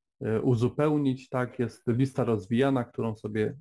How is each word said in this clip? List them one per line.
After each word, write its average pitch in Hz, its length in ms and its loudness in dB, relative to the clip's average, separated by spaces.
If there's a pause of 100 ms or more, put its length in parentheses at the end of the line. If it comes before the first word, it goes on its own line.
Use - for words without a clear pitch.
(220)
e, 107 200 -2
uzupełnić, 131 880 0
tak, 123 300 -4
jest 117 280 -6
lista 127 360 0
rozwijana, 117 600 2
którą 113 320 -6
sobie 110 460 -4